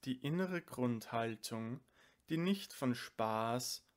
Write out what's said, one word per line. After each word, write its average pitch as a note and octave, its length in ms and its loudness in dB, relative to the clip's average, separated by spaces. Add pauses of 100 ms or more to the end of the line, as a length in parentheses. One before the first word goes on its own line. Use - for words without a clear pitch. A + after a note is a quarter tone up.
die C3 140 0
innere F3 440 -2
Grundhaltung, A2+ 1160 -2 (480)
die D#3+ 80 0
nicht G3 360 0
von B2+ 220 2
Spaß A2+ 920 0 (120)